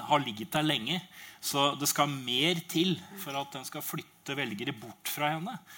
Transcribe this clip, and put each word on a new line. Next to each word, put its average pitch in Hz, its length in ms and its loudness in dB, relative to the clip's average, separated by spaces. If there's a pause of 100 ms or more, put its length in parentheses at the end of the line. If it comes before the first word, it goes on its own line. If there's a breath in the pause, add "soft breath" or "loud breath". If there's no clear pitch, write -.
har 147 160 6
ligget 110 320 -6
der 151 80 6
lenge, 147 380 2 (420 loud breath)
så 143 340 4
det 139 140 0
skal 147 180 4
mer 139 600 0
til 170 260 4 (240)
for - 180 -6
at - 160 -4
den 131 140 -10
skal 151 180 -10
flytte - 540 -6
velgere 120 340 -2
bort 110 380 -10
fra 147 240 0
henne. 180 240 -6 (180 loud breath)